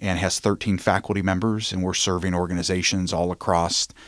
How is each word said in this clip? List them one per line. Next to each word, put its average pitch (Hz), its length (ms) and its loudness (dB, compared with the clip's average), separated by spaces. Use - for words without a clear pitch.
and 92 180 -2
has 90 220 0
thirteen 101 360 0
faculty 98 440 0
members. 107 500 0
And 92 120 -2
we're 92 100 0
serving 90 420 0
organizations 90 800 0
all 87 180 0
across 85 560 2